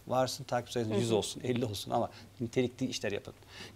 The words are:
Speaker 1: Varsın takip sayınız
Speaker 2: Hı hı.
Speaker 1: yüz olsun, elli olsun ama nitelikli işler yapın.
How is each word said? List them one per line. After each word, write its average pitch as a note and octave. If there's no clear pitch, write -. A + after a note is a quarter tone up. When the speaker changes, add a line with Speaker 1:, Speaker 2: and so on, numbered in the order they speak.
Speaker 1:
Varsın B2+
takip B2
sayınız A2+
Speaker 2:
Hı G#2+
hı. -
Speaker 1:
yüz A#2
olsun, -
elli B2
olsun G#2
ama A#2+
nitelikli B2
işler -
yapın. -